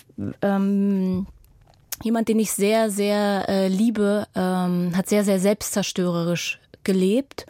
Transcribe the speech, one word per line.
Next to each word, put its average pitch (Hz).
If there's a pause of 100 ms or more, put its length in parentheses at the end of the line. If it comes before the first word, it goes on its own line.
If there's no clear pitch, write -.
(420)
ähm, 196 (760)
jemand, 226
den 220
ich 208
sehr, 220
sehr, 202
äh, 190
liebe, 208
ähm, 180
hat 185
sehr, 208
sehr 196
selbstzerstörerisch 180 (240)
gelebt. 196